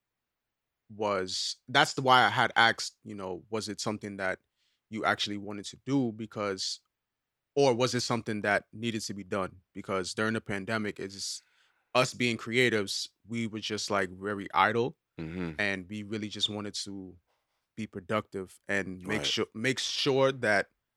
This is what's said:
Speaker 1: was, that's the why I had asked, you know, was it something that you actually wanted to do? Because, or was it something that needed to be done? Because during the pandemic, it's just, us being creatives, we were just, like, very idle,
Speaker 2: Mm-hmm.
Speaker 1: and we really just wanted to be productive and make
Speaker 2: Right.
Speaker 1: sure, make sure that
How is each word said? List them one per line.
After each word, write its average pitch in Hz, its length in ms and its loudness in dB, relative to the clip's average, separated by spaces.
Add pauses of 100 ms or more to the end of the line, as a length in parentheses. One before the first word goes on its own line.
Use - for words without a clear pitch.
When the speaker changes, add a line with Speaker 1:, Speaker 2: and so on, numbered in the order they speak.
(880)
Speaker 1:
was, 101 680 -2 (100)
that's 143 260 4
the 151 80 -4
why 127 240 8
I 101 40 6
had 117 260 2
asked, - 480 4
you 107 120 -12
know, 92 340 -8
was 107 200 -4
it 98 120 -6
something 104 360 -6
that 92 220 -2 (500)
you 110 160 -4
actually 104 320 0
wanted 101 280 -10
to - 200 -14
do? 131 280 2
Because, 104 680 -4 (760)
or 139 180 6
was 113 220 2
it 120 60 0
something 113 400 -2
that 101 320 2
needed 110 300 -4
to 104 100 -8
be 98 100 -10
done? 92 380 -4 (120)
Because 95 400 -4
during 110 200 0
the 113 80 -2
pandemic, 104 580 -4
it's 98 160 -8
just, - 280 -8 (520)
us 131 180 4
being 117 240 0
creatives, 113 720 0 (180)
we 113 200 -4
were 107 120 -6
just, 104 320 -4
like, 98 180 2
very 98 440 -8
idle, 107 440 4 (220)
Speaker 2:
Mm-hmm. 82 400 -4
Speaker 1:
and 98 300 -2
we 107 140 -8
really 104 260 -6
just 101 200 -4
wanted 104 240 -8 (120)
to 95 300 -12 (640)
be 107 100 -6
productive 98 800 -6
and 95 360 -2
make 104 200 -2
Speaker 2:
Right. - 20 0
Speaker 1:
sure, - 280 0
make 120 260 -2
sure 135 540 2
that 107 360 2 (280)